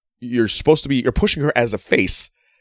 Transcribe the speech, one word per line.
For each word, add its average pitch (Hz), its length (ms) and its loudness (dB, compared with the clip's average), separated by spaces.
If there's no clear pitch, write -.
you're 120 280 -2
supposed - 360 2
to 139 40 -6
be, 135 140 0
you're 123 100 0
pushing 190 300 -2
her 147 140 0
as 117 180 0
a 101 40 -4
face, - 520 0